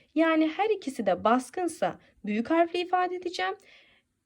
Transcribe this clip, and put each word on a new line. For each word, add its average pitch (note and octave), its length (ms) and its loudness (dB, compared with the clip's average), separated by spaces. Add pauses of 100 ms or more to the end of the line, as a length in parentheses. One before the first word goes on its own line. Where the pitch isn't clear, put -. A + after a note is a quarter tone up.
(140)
Yani D#4+ 420 2
her G#4+ 140 0
ikisi C4+ 360 -4
de F#3 180 0
baskınsa B3+ 720 0 (260)
büyük G#3+ 260 -2
harfle E4+ 300 2
ifade F4+ 360 -2
edeceğim. F#4 380 -6 (720)